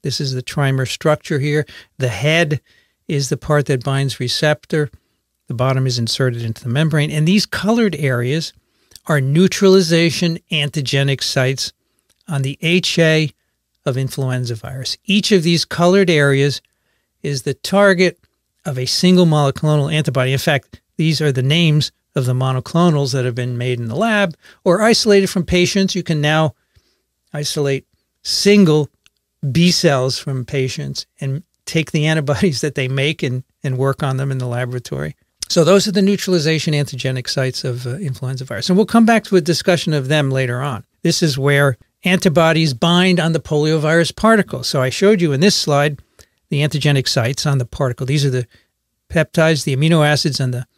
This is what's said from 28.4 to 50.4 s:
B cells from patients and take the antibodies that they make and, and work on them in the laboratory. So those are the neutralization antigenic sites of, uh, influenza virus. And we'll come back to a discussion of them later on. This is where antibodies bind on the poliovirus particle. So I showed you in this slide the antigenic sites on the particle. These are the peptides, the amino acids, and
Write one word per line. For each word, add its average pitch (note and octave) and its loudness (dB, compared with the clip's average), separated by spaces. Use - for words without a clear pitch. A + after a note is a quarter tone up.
B F3 4
cells C3+ 0
from C3 -6
patients C#3 -6
and C#3 -6
take - -4
the D3+ 0
antibodies D#3 0
that D3 -4
they C3 -4
make C#3 -2
and, B2+ -4
and C3 -4
work C3+ -2
on C3+ -2
them C3+ -4
in C3 -4
the B2+ -4
laboratory. B2 -6
So F3 2
those F#3+ 4
are G#3 -4
the G3 2
neutralization E3 0
antigenic C3 -4
sites C3 -4
of, B2 -6
uh, A#2+ -6
influenza C3 -8
virus. A2+ -8
And F#3 4
we'll G#3 4
come A3+ 4
back A3+ 2
to F#3+ 0
a F3 6
discussion E3 -2
of C3+ -2
them C#3+ 0
later B2+ -4
on. C3+ -8
This E3 0
is C#3+ -2
where C#3 2
antibodies E3 2
bind F3 2
on E3 0
the D#3+ 0
poliovirus D#3 0
particle. G#3+ 0
So - -2
I B2+ 0
showed G3+ 2
you D#3+ 2
in C3+ 0
this G3 4
slide C#3+ 0
the C#3+ -2
antigenic C#3+ 0
sites B2+ -2
on C#3 0
the B2 -2
particle. B2+ -4
These C#3 0
are C#3 0
the B2+ -4
peptides, D#3+ 0
the C3+ -2
amino D#3 4
acids, D3 0
and B2+ -2